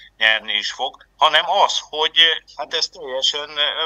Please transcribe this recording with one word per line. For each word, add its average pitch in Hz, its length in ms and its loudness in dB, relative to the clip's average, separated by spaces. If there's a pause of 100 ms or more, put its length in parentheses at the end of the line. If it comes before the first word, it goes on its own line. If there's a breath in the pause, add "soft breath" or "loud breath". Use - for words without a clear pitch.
(160 loud breath)
nyerni 110 360 2
is 104 200 -2
fog, - 340 -8 (100)
hanem 156 280 2 (200)
az, - 160 0 (100)
hogy, 156 280 -2 (380)
hát 151 180 -8
ez 156 140 -2
teljesen, 147 600 -6 (360)